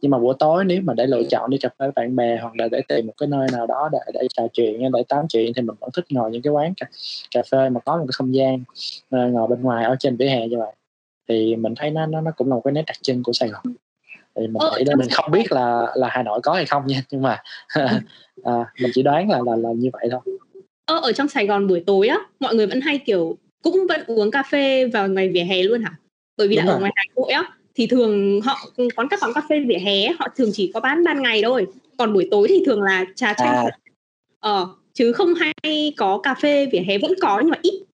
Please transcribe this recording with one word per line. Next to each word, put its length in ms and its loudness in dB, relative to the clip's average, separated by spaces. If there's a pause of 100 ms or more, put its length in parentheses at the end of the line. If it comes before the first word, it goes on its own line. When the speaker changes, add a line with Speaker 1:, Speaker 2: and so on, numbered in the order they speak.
Speaker 1:
Nhưng 80 2
mà 80 4
buổi 200 2
tối 260 4
nếu 200 2
mà 100 0
để 120 2
lựa 240 2
chọn 200 0
đi 80 0
cà 100 -2
phê 100 -6
với 180 -2
bạn 200 -2
bè 260 0
hoặc 140 -10
là 120 -2
để 200 -2
tìm 180 -2
một 120 -10
cái 100 -4
nơi 240 0
nào 140 -4
đó 260 -2
để, 60 0 (160)
để 60 -4 (160)
trò 60 -2 (100)
chuyện, 400 0
để 160 2
tám 200 0
chuyện 280 0
thì 60 -2
mình 180 -4
vẫn 160 -10
thích 140 -4
ngồi 200 -2
những 120 -8
cái 100 -2
quán 240 0
cà, 100 -10 (440)
cà 200 0
phê 180 4
mà 120 -2
có 160 -2
một 120 -4
cái 60 -6
không 200 -2
gian, 280 2 (480)
ờ, 180 2
ngồi 200 0
bên 140 0
ngoài 220 0
ở 160 2
trên 160 0
vỉa 100 0
hè 220 0
như 100 -4
vậy. 140 -6 (560)
Thì 280 2
mình 200 -2
thấy 140 -4
nó, 160 -2
nó, 140 -4
nó 160 -2
cũng 120 0
là 60 2
một 100 -4
cái 80 0
nét 140 -2
đặc 160 -12
trưng 200 -2
của 100 -2
Sài 160 -2
Gòn. 140 -10 (720)
Thì 100 -4
mình 140 -6
Speaker 2:
Ờ, 180 2
Speaker 1:
nghĩ 60 2
là 80 2
Speaker 2:
trong 60 4
Speaker 1:
mình 120 0
không 0 -
Speaker 2:
Sài 120 0
Gòn 100 -2
Speaker 1:
biết 200 2
là, 420 0
là 160 0
Hà 120 -2
Nội 200 -2
có 120 0
hay 120 -2
không 200 0
nha, 240 -2
nhưng 120 -4
mà, 200 0 (140)
<laughs> 180 -18
Speaker 2:
Ừ. 60 2 (640)
Speaker 1:
à, 80 -2 (280)
mình 140 0
chỉ 80 2
đoán 280 2
là, 160 2
là, 100 0
là 200 -2
như 160 0
vậy 180 -6
thôi. 100 -6 (640)
Speaker 2:
Ờ, 180 0
ở 100 0
trong 160 -2
Sài 180 -2
Gòn 200 2
buổi 200 2
tối 220 4
á, 80 2 (240)
mọi 140 -2
người 120 4
vẫn 140 -2
hay 180 -2
kiểu 380 -2 (260)
cũng 260 2
vẫn 180 0
uống 240 0
cà 120 0
phê 440 2
vào 220 0
ngoài 200 2
vỉa 120 2
hè 220 0
luôn 200 2
hả? 80 -6 (480)
Bởi 100 4
vì 80 4
Speaker 1:
Đúng 100 2
Speaker 2:
là 60 4
ở 20 4
Speaker 1:
rồi. 60 0
Speaker 2:
ngoài 160 0
Hà 60 -2 (140)
Nội 160 0
á, 120 0 (300)
thì 120 0
thường 540 2
họ, 140 0 (420)
quán, 120 -2
các 140 -2
quán 120 -2
cà 60 0 (100)
phê 100 2
vỉa 180 0
hè 280 0
ấy, 120 0
họ 180 -4
thường 160 2
chỉ 220 -2
có 60 -4
bán 240 2
ban 180 0
ngày 220 2
thôi. 220 2 (320)
Còn 140 0
buổi 180 2
tối 180 4
thì 180 6
thường 160 2
là 220 2 (120)
trà 180 0
chanh 200 2
Speaker 1:
À. 100 2 (760)
Speaker 2:
ờ, 260 0 (280)
chứ 180 2
không 220 4
hay 600 -2
có 260 0
cà 120 0
phê 380 2
vỉa 160 2
hè, 100 2
vẫn 220 0
có 200 2
nhưng 100 4
mà 120 0
ít. 220 0 (100)